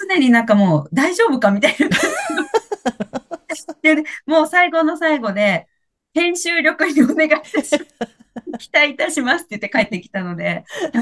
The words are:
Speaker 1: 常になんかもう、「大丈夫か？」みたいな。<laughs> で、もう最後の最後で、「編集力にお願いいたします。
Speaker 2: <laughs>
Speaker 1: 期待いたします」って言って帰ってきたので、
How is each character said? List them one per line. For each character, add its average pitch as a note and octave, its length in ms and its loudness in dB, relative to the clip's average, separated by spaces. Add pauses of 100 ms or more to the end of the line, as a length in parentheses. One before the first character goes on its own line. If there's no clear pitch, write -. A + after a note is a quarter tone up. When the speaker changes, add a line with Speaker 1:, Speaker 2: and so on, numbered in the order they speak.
(160)
Speaker 1:
常 E4 40 2
に B3+ 100 4
な A#3 140 6
ん - 20 -10
か A3 100 4
も E3+ 280 4
う、 - 100 -18
「大 E4 200 0
丈 A#4 120 2
夫 C4+ 140 0
か？」 G3+ 120 2
み G3+ 80 0
た C#4 100 2
い - 80 -4
な。 - 120 2 (1900)
<laughs> D#4 120 4
で、 D4+ 80 0 (220)
も D#4 180 4
う D#4 40 -2
最 F4+ 240 2
後 E4 120 2
の D#4+ 140 0
最 D#4 220 0
後 G#3 140 -4
で、 G3 340 0 (480)
「編 F4 220 0
集 E4+ 240 -2
力 D#4+ 260 0
に C#4+ 160 4
お - 40 4
願 D#4 180 0
い - 20 4
い - 20 -4
た D#4 160 0
し - 280 -4
ま D4 60 2
す。 - 360 -12 (200)
Speaker 2:
<laughs> - 240 -12
Speaker 1:
期 - 120 -20
待 D4 200 2
い - 40 -14
た - 160 -4
し C#4+ 100 -2
ま B3+ 160 0
す」 E4+ 80 -12
っ - 20 -20
て G#3 100 -10
言 - 20 -18
っ - 20 -18
て - 80 -6
帰 A#3+ 100 0
っ G#3 100 0
て F3+ 100 -6
き - 100 -18
た F#3+ 140 -6
の F3 120 -8
で、 E3+ 280 -6 (380)